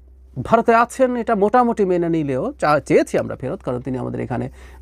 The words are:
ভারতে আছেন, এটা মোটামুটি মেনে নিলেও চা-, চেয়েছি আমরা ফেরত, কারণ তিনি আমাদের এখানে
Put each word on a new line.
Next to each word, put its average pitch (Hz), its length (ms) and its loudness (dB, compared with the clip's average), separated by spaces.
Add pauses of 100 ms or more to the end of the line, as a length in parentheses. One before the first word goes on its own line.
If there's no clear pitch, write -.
(440)
ভারতে 226 320 4
আছেন, 247 400 2
এটা 233 200 -2
মোটামুটি 214 500 2
মেনে 175 240 0
নিলেও 160 500 -2
চা-, 151 200 2
চেয়েছি 214 380 0
আমরা 113 180 -4
ফেরত, 131 280 -10
কারণ 123 180 -6
তিনি 127 160 -6
আমাদের 120 220 -8
এখানে 120 300 -6 (320)